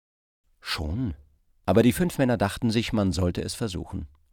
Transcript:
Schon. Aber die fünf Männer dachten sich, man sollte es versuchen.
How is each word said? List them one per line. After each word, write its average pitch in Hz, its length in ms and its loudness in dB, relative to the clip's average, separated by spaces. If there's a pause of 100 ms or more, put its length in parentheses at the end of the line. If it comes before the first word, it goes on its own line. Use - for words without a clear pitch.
(600)
Schon. 87 540 -4 (520)
Aber 101 160 6
die 120 100 6
fünf 175 240 -2
Männer 123 220 2
dachten 104 320 0
sich, 113 240 0
man 101 180 2
sollte 90 300 0
es - 120 -8
versuchen. 87 540 -8 (240)